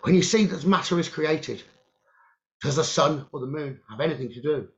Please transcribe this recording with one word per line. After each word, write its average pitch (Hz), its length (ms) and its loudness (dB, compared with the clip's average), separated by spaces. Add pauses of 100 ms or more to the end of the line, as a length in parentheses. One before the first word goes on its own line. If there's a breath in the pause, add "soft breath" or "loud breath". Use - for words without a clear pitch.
When 180 120 6
you 175 60 6
see 220 240 4
that 175 200 -4
matter 180 340 2
is 165 100 -2
created, 156 520 -4 (1000 soft breath)
does 135 140 0
the 160 80 2
sun 151 480 0
or 147 80 -10
the 123 80 -6
moon 143 320 -8 (100)
have 110 120 -14
anything 135 280 -2
to 120 120 -14
do 143 260 -2 (100)